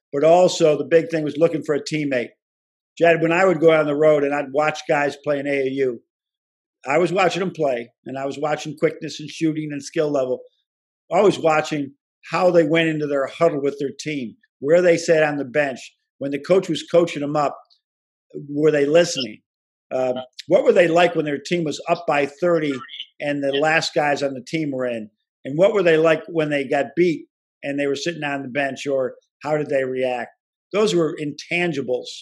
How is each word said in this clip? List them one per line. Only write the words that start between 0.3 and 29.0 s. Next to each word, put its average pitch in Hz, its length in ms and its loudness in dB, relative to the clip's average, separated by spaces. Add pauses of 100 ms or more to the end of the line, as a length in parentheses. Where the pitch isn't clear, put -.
the 147 80 -4
big 165 240 4
thing 160 140 -2
was 147 140 -6
looking 160 260 0
for 151 120 -2
a 139 80 -4
teammate. 139 460 -4 (680)
Jed, 160 240 6
when 160 100 2
I 180 140 4
would 175 140 2
go 165 120 8
on 156 140 4
the 147 100 -2
road 151 280 4
and 143 100 -2
I'd 143 180 -6
watch 151 360 0
guys 143 360 0
play 147 160 -2
in 139 80 -6
A 139 140 -2
A 135 80 -2
U, 131 320 -4 (840)
I 139 120 0
was 170 160 0
watching 180 280 0
them 185 100 -4
play, 127 400 -4 (140)
and 127 120 -10
I 135 80 -8
was 139 140 -6
watching 143 380 -4
quickness 156 420 -4
and 151 100 -12
shooting 156 420 -4
and 143 120 -10
skill 151 260 -4
level, 127 320 -2 (680)
always 185 280 4
watching 151 560 0 (380)
how 180 200 2
they 170 140 6
went 165 240 2
into 151 180 -2
their 139 200 -2
huddle 165 340 0
with 139 180 -2
their 139 180 -4
team, 131 380 -8 (240)
where 160 220 4
they 170 160 4
sat 165 260 2
on 147 140 0
the 139 80 -4
bench. 131 500 -4 (220)
When 135 140 -6
the 143 120 -6
coach 190 240 2
was 160 160 -4
coaching 170 380 0
them 147 160 -4
up, 143 200 0 (920)
were 151 220 2
they 143 140 2
listening? 143 580 0 (500)
Um, 127 220 -2 (320)
what 240 180 4
were 240 80 6
they 175 160 6
like 170 260 4
when 160 80 -2
their 147 160 -4
team 175 240 -4
was 147 240 -6
up 170 200 -2
by 147 180 0
thirty 156 480 0 (480)
and 147 200 -4
the 139 120 -2
last 156 400 0
guys 147 280 0
on 139 120 -4
the 123 120 -12
team 160 260 -4
were 127 140 -4
in? 113 240 -6 (360)
And 135 120 -6
what 202 160 4
were 196 100 2
they 165 120 4
like 160 320 2
when 156 220 -2
they 139 180 -2
got 139 200 0 (100)
beat 170 300 0 (360)
and 143 160 -6
they 143 80 -2
were 139 80 -2
sitting 156 280 -8
on 143 180 -6
the 131 80 -10
bench, 135 380 -4
or 131 280 -2 (280)